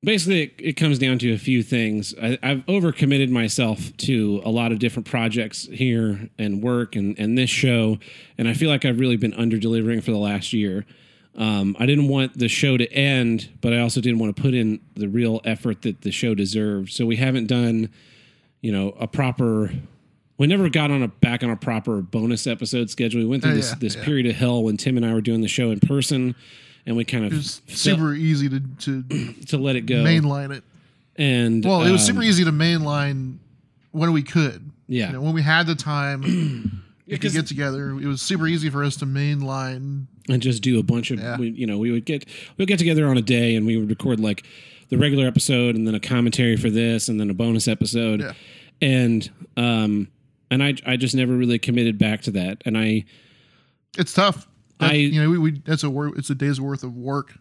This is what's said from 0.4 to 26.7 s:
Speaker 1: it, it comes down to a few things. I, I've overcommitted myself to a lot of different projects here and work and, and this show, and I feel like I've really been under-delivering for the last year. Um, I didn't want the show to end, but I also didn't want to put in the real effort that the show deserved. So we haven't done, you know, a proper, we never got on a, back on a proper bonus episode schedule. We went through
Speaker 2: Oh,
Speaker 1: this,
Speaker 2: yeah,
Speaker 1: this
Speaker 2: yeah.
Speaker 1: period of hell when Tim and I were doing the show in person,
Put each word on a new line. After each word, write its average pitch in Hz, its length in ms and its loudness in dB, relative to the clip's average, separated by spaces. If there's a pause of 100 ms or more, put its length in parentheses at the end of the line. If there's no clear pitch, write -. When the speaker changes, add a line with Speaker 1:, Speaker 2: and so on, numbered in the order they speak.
Speaker 1:
it, - 160 -6
it 156 160 -4
comes 147 240 2
down 127 220 2
to 120 120 2
a 107 60 0
few 123 240 0
things. 107 600 -2
I, 117 200 -2
I've 131 240 -2
overcommitted 143 640 2
myself 117 680 -2
to 107 460 0
a 113 60 -2
lot 117 220 0
of 110 60 -2
different 117 280 -4
projects 113 680 -4
here 113 560 -2 (100)
and 104 240 -4
work 120 340 -2
and, 101 220 -4
and 107 180 0
this 127 140 2
show, 113 480 2 (380)
and 117 100 -2
I 117 80 0
feel 160 160 0
like 143 140 0
I've 123 160 0
really 127 160 2
been 104 180 0
under-delivering 113 680 0
for 120 80 -4
the 110 80 0
last 101 340 -2
year. 104 320 -2 (520)
Um, 101 420 0
I 120 80 2
didn't 143 220 4
want 135 300 0
the 120 100 0
show 135 280 2
to 120 160 0
end, 127 560 2 (120)
but 117 120 0
I 120 60 2
also 120 220 0
didn't 117 180 0
want 110 160 -2
to - 80 -8
put 131 120 2
in 110 260 0 (140)
the 104 140 -4
real 113 360 0
effort 110 380 -4
that 107 180 -4
the 101 100 -4
show 113 240 0
deserved. 101 560 -2
So 120 160 -2
we 117 100 2
haven't 127 300 0
done, 113 440 0 (720)
you 113 120 -4
know, 98 260 -2
a 117 80 -4
proper, 117 640 0 (680)
we 143 120 2
never 190 200 2
got 151 220 2
on 139 140 2
a, 113 40 -2
back 120 360 2
on 117 60 0
a 110 60 -2
proper 110 460 -4
bonus 113 460 -2
episode 117 420 -2
schedule. 117 300 0
We 113 80 2
went 135 160 0
through 123 80 4
Speaker 2:
Oh, 113 40 2
Speaker 1:
this, 110 140 -2
Speaker 2:
yeah, 120 80 -8
Speaker 1:
this 104 160 -4
Speaker 2:
yeah. - 100 -12
Speaker 1:
period 139 220 0
of 117 80 0
hell 120 300 0
when 107 140 0
Tim 131 180 0
and 117 100 0
I 113 80 0
were 110 60 0
doing 113 200 0
the 110 80 0
show 123 220 0
in 107 80 -2
person, 127 560 2 (520)